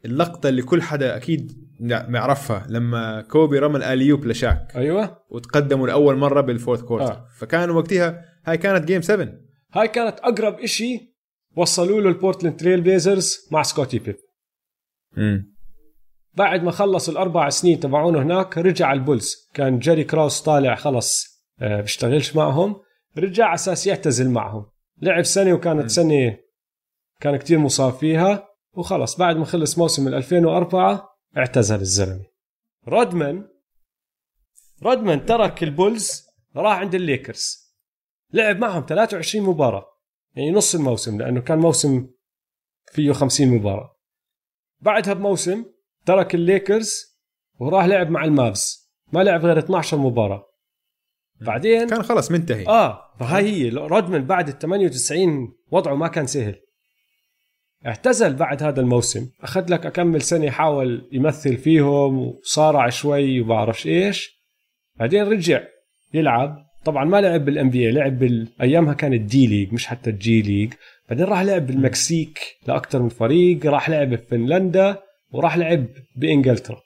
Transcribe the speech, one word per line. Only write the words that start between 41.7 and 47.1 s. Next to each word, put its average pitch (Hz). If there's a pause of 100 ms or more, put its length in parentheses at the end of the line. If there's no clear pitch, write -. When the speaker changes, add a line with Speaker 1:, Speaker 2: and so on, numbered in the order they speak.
Speaker 2:
فيه 143
خمسين 131
مباراة. 101 (840)
بعدها 202
بموسم 196 (420)
ترك 180
الليكرز 196 (540)